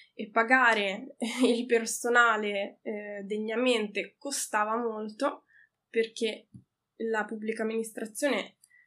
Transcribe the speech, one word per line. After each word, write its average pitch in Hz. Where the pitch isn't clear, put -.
e 214
pagare 226
<laughs> 247
il 240
personale, 226
eh, 208
degnamente 214
costava 220
molto, 220
perché 226
la 220
pubblica 220
amministrazione 220